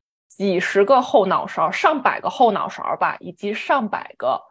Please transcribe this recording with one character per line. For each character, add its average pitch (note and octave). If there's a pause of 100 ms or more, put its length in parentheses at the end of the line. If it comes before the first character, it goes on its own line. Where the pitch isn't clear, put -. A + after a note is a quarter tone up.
(280)
几 F#3+
十 G3
个 B3+
后 B3+
脑 F3+
勺、 D#3+
上 D#4
百 -
个 -
后 A#3
脑 -
勺 - (140)
吧， E3
以 F3
及 G3+
上 B3
百 -
个 B2 (120)